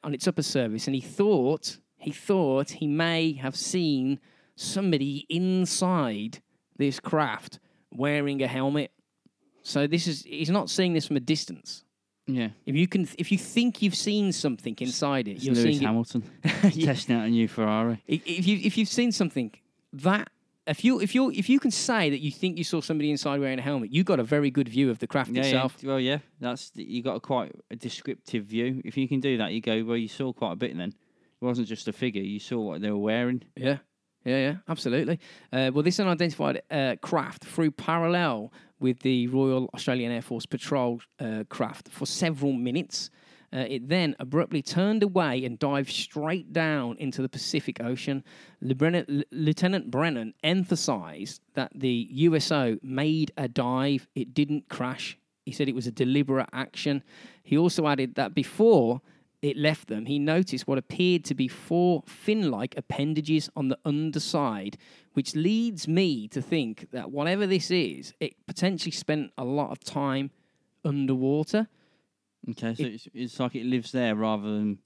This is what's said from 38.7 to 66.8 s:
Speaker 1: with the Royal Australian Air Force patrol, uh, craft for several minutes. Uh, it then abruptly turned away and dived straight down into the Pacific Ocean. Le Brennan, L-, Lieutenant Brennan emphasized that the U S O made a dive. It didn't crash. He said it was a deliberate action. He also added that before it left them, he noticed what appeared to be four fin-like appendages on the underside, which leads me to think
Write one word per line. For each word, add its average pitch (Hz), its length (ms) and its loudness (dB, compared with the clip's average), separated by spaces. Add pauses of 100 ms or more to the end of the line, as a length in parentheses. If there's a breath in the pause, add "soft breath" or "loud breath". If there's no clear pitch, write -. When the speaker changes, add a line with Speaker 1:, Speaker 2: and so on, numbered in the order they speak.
Speaker 1:
with 127 220 0
the 127 260 2
Royal 131 480 2
Australian 123 380 -2
Air 117 100 -4
Force 117 240 -6
patrol, 123 540 -2 (180)
uh, 110 300 -4
craft - 400 -6
for - 180 -8
several 143 460 0
minutes. 127 580 -4 (420 soft breath)
Uh, 131 160 -2
it 127 200 -6
then 160 320 2
abruptly 139 420 0
turned 202 400 2
away 165 420 2
and 120 140 -6
dived 139 320 0
straight 156 600 -4
down 147 460 0
into 135 220 -4
the 131 80 0
Pacific - 540 -4
Ocean. 131 400 -4 (380 loud breath)
Le 131 160 0
Brennan, 160 320 2
L-, 143 140 0 (100)
Lieutenant 156 580 0
Brennan 127 440 -2 (100)
emphasized 127 960 0 (120)
that 131 200 -4
the 123 380 0
U 156 240 4
S 147 160 0
O 127 280 2
made 151 560 0
a 139 120 -2
dive. 131 640 0
It 127 200 -6
didn't 147 340 0
crash. - 500 -6 (260)
He - 80 -12
said 135 160 -2
it 131 60 0
was 120 140 -4
a 117 40 -6
deliberate 131 600 2
action. 135 500 -4 (400 loud breath)
He 139 160 2
also 165 300 4
added 135 260 0
that 135 200 -2
before 143 680 6 (400 soft breath)
it 147 140 0
left 151 320 0
them, 107 180 -6
he 143 140 0
noticed 156 480 0
what 139 100 2
appeared 180 460 2
to 143 100 -2
be 131 140 0
four 175 580 2
fin-like 151 720 -2
appendages 151 800 0
on 139 120 0
the 131 160 0
underside, 143 920 -2 (360 loud breath)
which - 200 -2
leads 202 540 0
me 156 400 2
to 135 120 -6
think 127 520 -2